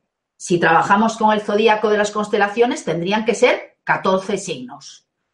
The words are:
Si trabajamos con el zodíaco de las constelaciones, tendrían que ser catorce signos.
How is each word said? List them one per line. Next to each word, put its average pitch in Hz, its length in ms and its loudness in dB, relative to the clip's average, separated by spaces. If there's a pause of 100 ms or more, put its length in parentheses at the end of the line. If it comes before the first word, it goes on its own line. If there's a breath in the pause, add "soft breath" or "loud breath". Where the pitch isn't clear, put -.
(380)
Si - 220 -2
trabajamos 170 580 2
con 214 160 2
el 214 80 0
zodíaco 214 480 2
de 208 80 2
las 208 140 0
constelaciones, 214 760 0
tendrían 180 400 -2
que 226 100 0
ser - 480 0
catorce 185 540 -2
signos. 143 720 -12 (260)